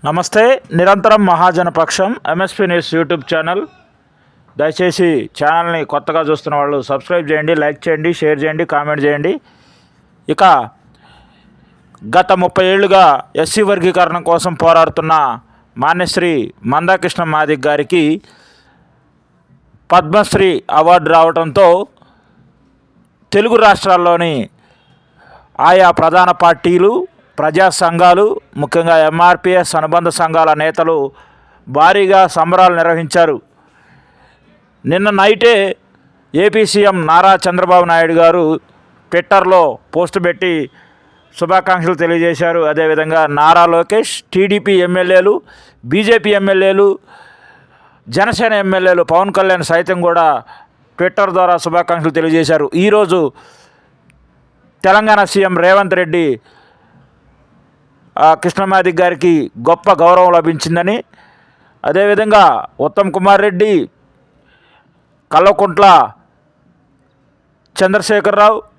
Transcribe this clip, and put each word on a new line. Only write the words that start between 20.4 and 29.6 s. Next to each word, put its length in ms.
అవార్డు 300
రావడంతో 580
తెలుగు 240
రాష్ట్రాల్లోని 680
ఆయా 200
ప్రధాన 400
పార్టీలు, 640
ప్రజా 260
సంఘాలు, 420
ముఖ్యంగా 340
ఎంఆర్పీఎస్ 680